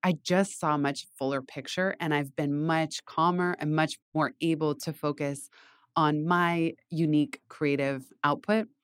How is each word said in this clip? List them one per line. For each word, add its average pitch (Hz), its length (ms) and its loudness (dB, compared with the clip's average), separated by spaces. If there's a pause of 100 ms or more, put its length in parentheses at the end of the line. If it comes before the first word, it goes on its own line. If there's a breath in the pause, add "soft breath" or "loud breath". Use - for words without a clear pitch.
I 180 160 4
just 190 380 0
saw 151 160 0
a - 20 -2
much 143 300 -2 (100)
fuller 135 240 -2
picture, 180 560 -4
and 160 160 0
I've 143 220 -2
been 147 300 0
much 160 400 0
calmer 175 520 0
and 151 160 -2
much 156 240 0 (160)
more 151 280 0
able 156 340 0
to 151 160 -8
focus 147 580 -4 (460 soft breath)
on 151 300 2
my 170 480 2 (160)
unique 151 580 2
creative 139 640 -2 (100)
output 208 460 0 (160)